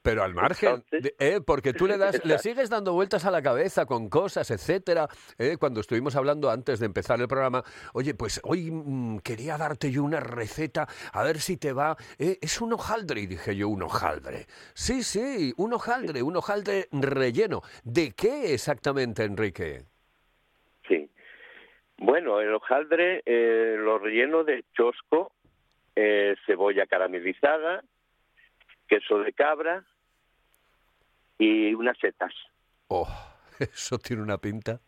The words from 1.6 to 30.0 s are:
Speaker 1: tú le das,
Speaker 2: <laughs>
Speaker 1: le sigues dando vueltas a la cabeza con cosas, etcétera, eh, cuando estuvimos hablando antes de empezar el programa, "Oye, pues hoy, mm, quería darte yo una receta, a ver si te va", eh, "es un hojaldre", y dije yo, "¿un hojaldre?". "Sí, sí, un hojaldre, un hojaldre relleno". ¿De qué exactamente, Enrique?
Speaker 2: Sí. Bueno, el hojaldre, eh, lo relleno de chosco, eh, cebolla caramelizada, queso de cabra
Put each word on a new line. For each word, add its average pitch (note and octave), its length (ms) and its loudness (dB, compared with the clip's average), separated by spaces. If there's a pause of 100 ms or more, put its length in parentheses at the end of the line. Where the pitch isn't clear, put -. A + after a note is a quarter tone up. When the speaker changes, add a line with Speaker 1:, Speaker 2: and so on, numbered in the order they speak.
Speaker 1:
tú F#3 160 2
le G3+ 100 2
das, G3 220 2
Speaker 2:
<laughs> F#3 60 -4
Speaker 1:
le D#3 140 4
sigues A#3 300 -2
dando G3+ 220 -2
vueltas F#3 340 0
a G3 60 4
la E3 100 2
cabeza C#3+ 440 2
con A2+ 240 -2
cosas, E3 420 0
etcétera, E3+ 560 0 (320)
eh, C#3+ 180 2
cuando B2+ 220 0
estuvimos A#2+ 380 -2
hablando C#3+ 340 2
antes A#2+ 300 -2
de A2 60 0
empezar A2+ 340 0
el A#2+ 80 -2
programa, C3 340 0 (300)
"Oye, C3 220 -4
pues - 280 -6
hoy, E3 260 -2
mm, C3+ 500 -4
quería B2 380 -6
darte D3+ 340 -2
yo C#3+ 120 0
una D3 160 0
receta, B2 680 -6 (240)
a G#2 100 0
ver D3+ 160 0
si F3+ 160 -4
te C#3 160 -4
va", D3 240 0 (240)
eh, F#3 220 0
"es - 180 -4
un A#3 140 -2
hojaldre", F#3+ 480 -4
y G2 60 -6
dije F#2 280 -4
yo, G2+ 140 0
"¿un G2 140 -2
hojaldre?". D2+ 600 -4 (280)
"Sí, B3 300 -2
sí, G#3 520 -2
un A3 160 0
hojaldre, A3 500 -2
un D#3+ 140 -2
hojaldre G3 560 -2
relleno". C3+ 680 0 (240)
¿De A#2+ 260 0
qué A3+ 420 0
exactamente, B2+ 680 -2
Enrique? F2+ 640 -4 (1000)
Speaker 2:
Sí. D#2 240 0 (880)
Bueno, A#2 440 4
el G#2+ 120 2
hojaldre, D#3 720 2
eh, A2+ 540 2
lo G#2+ 200 2
relleno B2+ 440 2
de D3 300 -2
chosco, - 580 0 (680)
eh, G2+ 380 4 (100)
cebolla G2 420 2
caramelizada, F#2+ 960 0 (1040)
queso - 340 2
de G#2 120 0
cabra D#3 540 0 (1500)